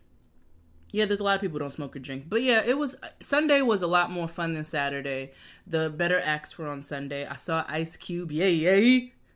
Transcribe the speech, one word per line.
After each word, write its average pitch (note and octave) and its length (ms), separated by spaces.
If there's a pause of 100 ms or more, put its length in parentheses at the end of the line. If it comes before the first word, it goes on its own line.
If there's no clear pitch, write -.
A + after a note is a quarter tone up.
(920)
yeah, G#3+ 140
there's G3+ 140
a G#3 40
lot G3 120
of G3 60
people F3+ 120
who D3 60
don't C#3+ 120
smoke C#3+ 240
or C#3+ 40
drink. C3+ 300
But A3 120
yeah, A#3+ 240
it C4 120
was, C#4+ 180 (240)
Sunday C#4+ 420
was A3 200
a F3 60
lot F3 240
more E3+ 160
fun E3 260
than D#3 100
Saturday. C#3 680 (340)
The D#3+ 240
better F3 340
acts D3+ 340
were D#3+ 100
on C#3+ 160
Sunday. C#3 420
I C3+ 120
saw D#3+ 300
Ice E3 300
Cube. F3 340
Yay, F3 220
yay. G#3+ 600 (220)